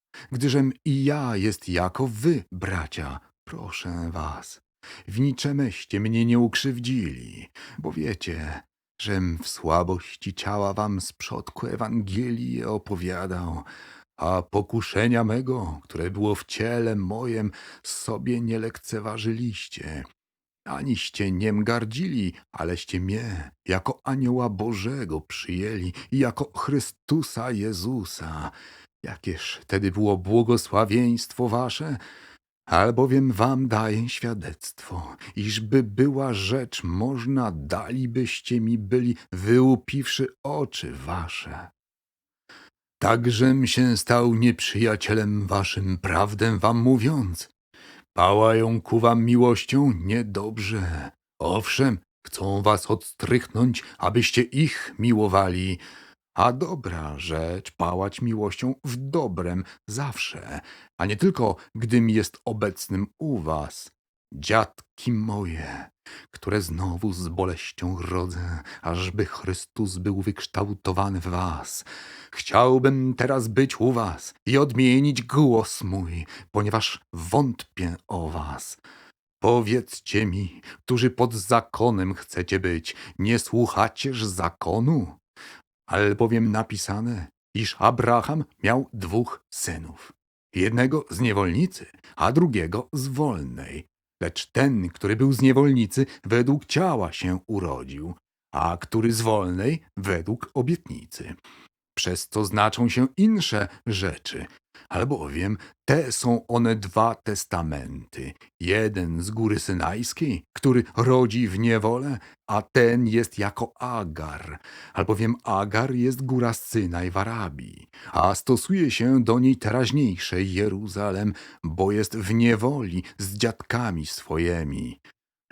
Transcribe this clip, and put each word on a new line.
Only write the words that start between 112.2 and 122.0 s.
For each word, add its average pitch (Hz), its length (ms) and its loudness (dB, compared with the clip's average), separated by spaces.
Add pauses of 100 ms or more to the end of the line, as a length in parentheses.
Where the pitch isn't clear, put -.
a 104 120 0
ten 120 440 4
jest 113 320 2
jako 120 420 -4
Agar, 78 800 -8 (360)
albowiem 110 400 2 (100)
Agar 107 500 0
jest 123 280 0
góra 123 300 2
Synaj 90 580 -2
w 90 60 -4
Arabii, 98 720 -6 (260)
a 92 220 4
stosuje 147 560 2
się 127 340 4
do 117 140 4
niej 131 180 6
teraźniejsze 110 840 0
Jeruzalem, 101 920 -2 (300)
bo 92 280 0
jest 107 240 0